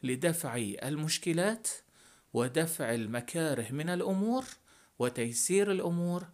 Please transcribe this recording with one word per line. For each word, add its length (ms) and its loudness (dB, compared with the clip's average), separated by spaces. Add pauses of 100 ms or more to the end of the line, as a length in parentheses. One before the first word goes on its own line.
لدفع 540 0
المشكلات 1080 -2 (680)
ودفع 600 0
المكاره 800 -2
من 180 -2
الأمور 560 2 (540)
وتيسير 720 2
الأمور 640 0